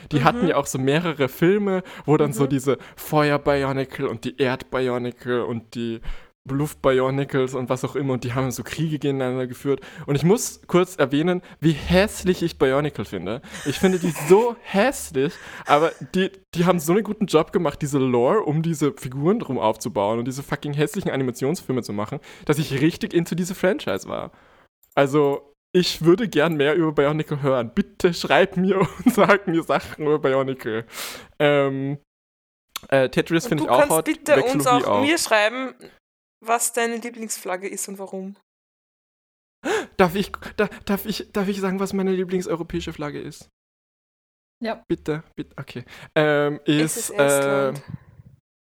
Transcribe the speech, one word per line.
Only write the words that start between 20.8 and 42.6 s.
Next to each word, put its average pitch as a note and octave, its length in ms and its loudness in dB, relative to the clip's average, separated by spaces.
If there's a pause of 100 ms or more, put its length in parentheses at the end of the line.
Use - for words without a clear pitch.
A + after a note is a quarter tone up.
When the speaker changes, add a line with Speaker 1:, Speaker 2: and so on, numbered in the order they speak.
Speaker 1:
Animationsfilme C3+ 720 -2
zu G#2 120 -8
machen, G#2 260 -6 (260)
dass D3 140 2
ich C#3 200 -4
richtig E3 360 0
into E3+ 180 0
diese F3+ 220 -4
Franchise - 520 -2
war. - 220 -8 (640)
Also, C#3+ 580 2 (240)
ich E3+ 300 0
würde F#3+ 220 6
gern D#3 300 2
mehr C#3+ 180 2
über D#3+ 160 2
Bionicle D3+ 500 0
hören. C3 320 0
Bitte - 400 0
schreib E3+ 420 2
mir F#3+ 260 2
<laughs> - 240 -2
und B3 60 6
sag G3 360 4
mir E3 160 0
Sachen - 420 -2
über D3+ 140 2
Bionicle. C3 680 -2 (540)
Ähm, C#3 580 2 (920)
äh, C3 200 4
Tetris E3 360 0
Speaker 2:
Und - 40 -8
Speaker 1:
finde D#3 140 0
Speaker 2:
du - 60 0
Speaker 1:
ich - 40 4
auch C3 60 8
Speaker 2:
kannst - 160 6
Speaker 1:
hot, D#3+ 100 2
Speaker 2:
bitte D4+ 300 0
uns - 320 2
Speaker 1:
Vexillologie B3 180 4
Speaker 2:
auch G2+ 60 0
Speaker 1:
auch. G2+ 100 4
Speaker 2:
mir D4+ 160 4
schreiben, A#3 560 0 (720)
was A#3 280 0
deine A#3 240 -2
Lieblingsflagge A3 720 -8
ist G3 200 -10
und G3 100 -14
warum. G3 380 -12 (1600)
Speaker 1:
Darf F3+ 180 2
ich, G3+ 160 -4 (260)
da, G#3 100 0 (180)
darf G3 220 -4
ich, - 240 -8
darf G3 160 -2
ich G3 120 -4
sagen, F#3+ 200 -4
was G3 140 -4
meine F#3+ 180 0
lieblingseuropäische F3 840 -4